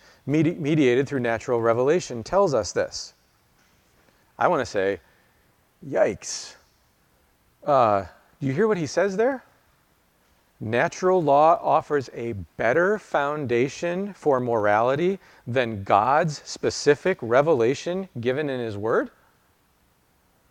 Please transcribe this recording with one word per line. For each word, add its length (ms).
medi-, 280
mediated 540
through 120
natural 400
revelation, 640
tells 300
us 180
this." 420
I 120
want 120
to 60
say, 340
"Yikes. 720
Uh, 400
do 80
you 40
hear 140
what 120
he 80
says 300
there?" 280
Natural 640
law 400
offers 500
a 200
better 420
foundation 1160
for 260
morality 800
than 380
God's 600
specific 760
revelation 880
given 300
in 80
his 180
word? 340